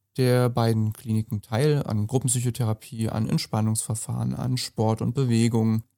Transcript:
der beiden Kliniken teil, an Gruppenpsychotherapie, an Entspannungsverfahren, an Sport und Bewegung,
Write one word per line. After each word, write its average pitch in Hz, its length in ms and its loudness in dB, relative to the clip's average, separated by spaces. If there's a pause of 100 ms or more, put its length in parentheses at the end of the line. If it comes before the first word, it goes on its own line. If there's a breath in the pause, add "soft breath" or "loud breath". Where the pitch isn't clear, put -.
(180)
der 123 320 4
beiden 113 440 2
Kliniken 110 480 -4
teil, 143 420 0
an 104 240 -2
Gruppenpsychotherapie, 120 1000 -2
an 110 200 -2
Entspannungsverfahren, 113 1080 -2
an 127 220 -4
Sport 110 440 0
und 120 120 -2
Bewegung, 113 680 2 (140)